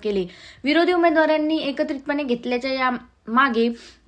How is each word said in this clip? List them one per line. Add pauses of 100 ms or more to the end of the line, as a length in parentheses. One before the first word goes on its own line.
केले. (380)
विरोधी
उमेदवारांनी
एकत्रितपणे
घेतल्याच्या
या (380)
मागे (400)